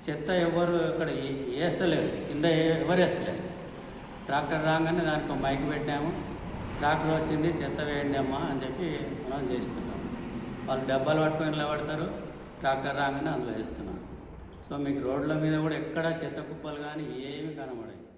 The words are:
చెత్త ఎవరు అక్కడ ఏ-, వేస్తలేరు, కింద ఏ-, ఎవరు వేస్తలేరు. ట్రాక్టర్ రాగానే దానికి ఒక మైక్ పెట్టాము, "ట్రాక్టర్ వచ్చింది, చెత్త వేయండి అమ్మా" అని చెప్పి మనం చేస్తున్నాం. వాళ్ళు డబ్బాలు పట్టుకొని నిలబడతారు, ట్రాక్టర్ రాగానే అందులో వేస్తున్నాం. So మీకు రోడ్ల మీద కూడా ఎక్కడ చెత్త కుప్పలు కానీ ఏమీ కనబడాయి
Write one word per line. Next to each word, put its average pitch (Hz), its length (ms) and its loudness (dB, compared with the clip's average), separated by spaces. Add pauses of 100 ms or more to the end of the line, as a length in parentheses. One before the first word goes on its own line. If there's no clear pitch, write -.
(100)
చెత్త 151 200 -2
ఎవరు 175 440 4
అక్కడ 160 360 2
ఏ-, 135 500 -2
వేస్తలేరు, 165 680 2
కింద 147 160 -2
ఏ-, 160 400 6
ఎవరు 180 160 6
వేస్తలేరు. - 420 2 (840)
ట్రాక్టర్ 147 400 2
రాగానే 165 380 4
దానికి 151 280 2
ఒక 139 60 -2
మైక్ 135 300 2
పెట్టాము, 147 420 0 (680)
"ట్రాక్టర్ 156 320 4
వచ్చింది, 156 380 4
చెత్త 147 320 0
వేయండి 143 380 0
అమ్మా" 131 180 2
అని 131 260 -2
చెప్పి 151 440 -2 (220)
మనం 135 240 -2
చేస్తున్నాం. - 680 -4 (480)
వాళ్ళు 135 220 0
డబ్బాలు 143 320 4
పట్టుకొని 156 300 2
నిలబడతారు, 151 540 -2 (560)
ట్రాక్టర్ 135 360 2
రాగానే 139 340 0
అందులో 123 220 -2
వేస్తున్నాం. 107 480 -6 (720)
So 143 60 -6
మీకు 139 320 0
రోడ్ల 147 240 2
మీద 156 260 4
కూడా 156 180 2
ఎక్కడ 160 480 0
చెత్త 143 160 -6
కుప్పలు 151 360 -8
కానీ 147 260 -6
ఏమీ 143 520 -6
కనబడాయి 117 440 -8 (200)